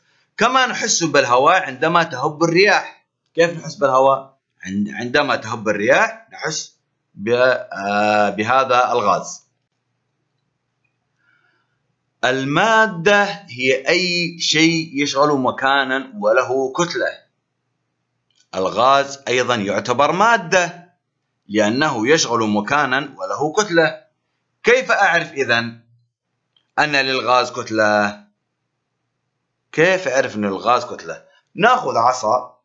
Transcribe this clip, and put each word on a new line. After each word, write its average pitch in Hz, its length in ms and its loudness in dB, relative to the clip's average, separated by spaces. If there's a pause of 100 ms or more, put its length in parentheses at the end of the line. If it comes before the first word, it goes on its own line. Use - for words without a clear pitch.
(380)
كما 254 300 2
نحس 196 360 -2
بالهواء 143 600 4
عندما 156 400 0
تهب 151 400 -4
الرياح. 175 640 2 (300)
كيف 170 220 0
نحس 160 180 -14
بالهواء؟ 135 600 2 (260)
عند-، 101 260 -4
عندما 123 460 -2
تهب 110 340 -6
الرياح 131 640 0
نحس - 420 -10 (400)
ب-، 101 140 -8
آه، 104 1000 0
بهذا 120 640 0
الغاز. 101 540 -2 (2750)
المادة 180 1000 2
هي 131 680 -2
أي 175 500 -2
شيء 160 540 0
يشغل 139 460 0
مكانا 135 800 -2
وله 127 540 0
كتلة. 135 520 -4 (1300)
الغاز 123 720 2
أيضًا 123 280 0
يعتبر 110 560 0
مادة 185 840 0 (540)
لأنه 110 600 0
يشغل 120 420 2
مكانا 135 680 -2
وله 131 360 -6
كتلة. 170 520 0 (580)
كيف 247 280 2
أعرف 170 400 2
إذن 117 500 -2 (1000)
أن 147 160 0
للغاز 127 560 0
كتلة؟ 107 720 0 (1500)
كيف 175 360 0
أعرف 127 280 -2
أن 104 100 -4
الغاز 101 400 -2
كتلة؟ 82 380 -14 (320)
نأخذ 175 420 0
عصا 117 680 -2